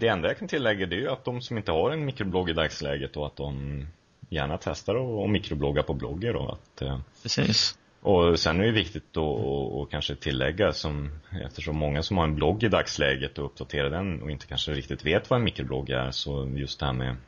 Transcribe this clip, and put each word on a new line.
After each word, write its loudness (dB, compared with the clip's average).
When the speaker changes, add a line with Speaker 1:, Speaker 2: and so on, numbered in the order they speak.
Speaker 1:
det 4
enda 2
jag 0
kan -8
tillägga, 0
det -2
är 0
ju -2
att -6
de -4
som -6
inte -2
har 4
en -2
mikroblogg 0
i -2
dagsläget, -2
och -2
att -10
de -6
gärna -2
testar -4
och, -2
och 0
mikroblogga 2
på -2
blogger -4
och 0
att, -12
eh, -2
Speaker 2:
Precis. 2
Speaker 1:
och 6
sen 4
är 4
det 6
viktigt 0
då 0
att, -2
att -20
kanske -4
tillägga, 2
som, -4
eftersom -4
många 2
som 0
har 4
en 2
blogg 4
i 4
dagsläget 2
och -2
uppdaterar -2
den -2
och -6
inte -8
kanske -4
riktigt -4
vet 2
vad 4
en 2
mikroblogg -2
är, 0
så -4
just -6
det 0
här 2
med -2